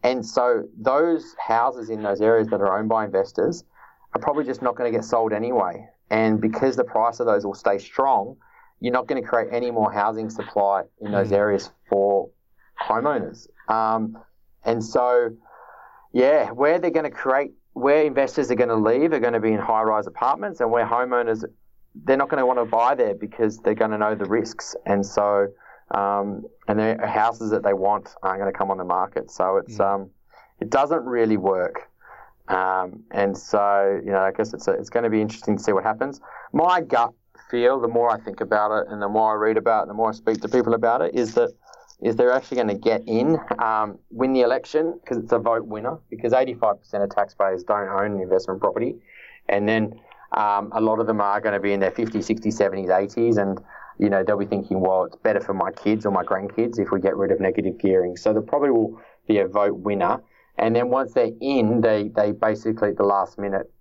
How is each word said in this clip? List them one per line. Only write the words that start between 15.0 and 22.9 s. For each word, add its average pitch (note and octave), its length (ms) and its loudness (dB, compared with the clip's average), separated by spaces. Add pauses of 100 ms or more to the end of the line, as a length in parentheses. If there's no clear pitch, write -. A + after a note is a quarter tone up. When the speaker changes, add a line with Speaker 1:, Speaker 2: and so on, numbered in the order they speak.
Speaker 1:
yeah, B2+ 400 4
where C#3+ 280 2
they're E3+ 120 0
gonna D#3 200 0
create, C3+ 400 0 (220)
where C#3+ 300 4
investors C3+ 480 0
are B2 40 2
gonna A#2 200 4
leave A#2+ 380 4
are C#3 60 0
gonna A#2 200 2
be A2 120 2
in G#2+ 80 2
high-rise A2 480 0
apartments, D#3 540 -2
and A2+ 100 2
where A#2 140 2
homeowners, A#2 580 0 (600)
they're C3+ 140 4
not C#3 120 0
gonna C3+ 160 0
wanna B2 200 2
buy A#2 300 2